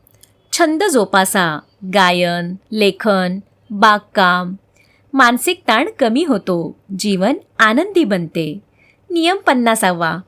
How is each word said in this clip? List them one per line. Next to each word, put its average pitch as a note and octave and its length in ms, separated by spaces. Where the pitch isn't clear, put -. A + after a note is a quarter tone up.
छंद D#4+ 320
जोपासा, F#3+ 760
गायन, F3 640
लेखन, G3 680
बागकाम, G3 840
मानसिक B3+ 540
ताण B3 200
कमी B3+ 240
होतो, F#3+ 560
जीवन G3+ 340
आनंदी D#4+ 440
बनते. E3+ 560
नियम E4+ 280
पन्नासावा, A3 800